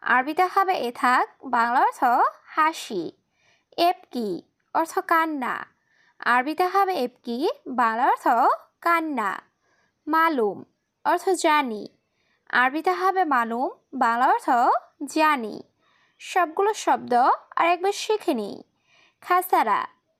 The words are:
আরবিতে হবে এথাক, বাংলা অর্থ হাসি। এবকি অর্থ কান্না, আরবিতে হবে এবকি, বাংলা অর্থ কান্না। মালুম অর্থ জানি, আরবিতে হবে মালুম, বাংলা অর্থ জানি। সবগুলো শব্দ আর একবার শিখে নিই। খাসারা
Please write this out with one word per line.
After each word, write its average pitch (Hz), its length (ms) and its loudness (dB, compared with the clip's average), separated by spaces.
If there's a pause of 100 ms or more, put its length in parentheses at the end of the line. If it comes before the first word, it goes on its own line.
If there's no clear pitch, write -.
আরবিতে 269 440 0
হবে 381 280 0
এথাক, 254 520 0 (200)
বাংলা 240 360 0
অর্থ 466 200 0 (440)
হাসি। 269 580 -2 (720)
এবকি 330 520 -2 (460)
অর্থ 330 240 -2
কান্না, 311 560 -2 (640)
আরবিতে 262 480 0
হবে 381 280 2
এবকি, 247 420 -6 (300)
বাংলা 233 420 0
অর্থ 440 180 0 (540)
কান্না। 311 500 0 (760)
মালুম 302 500 2 (480)
অর্থ - 240 0
জানি, 269 540 0 (680)
আরবিতে 285 440 0
হবে 370 320 0
মালুম, 247 440 -2 (240)
বাংলা 247 340 2
অর্থ 427 220 0 (540)
জানি। 285 520 0 (640)
সবগুলো 370 520 0
শব্দ 247 400 -2 (420)
আর - 120 0
একবার 349 240 0
শিখে 415 420 -2
নিই। 214 240 -6 (680)
খাসারা 302 560 0 (400)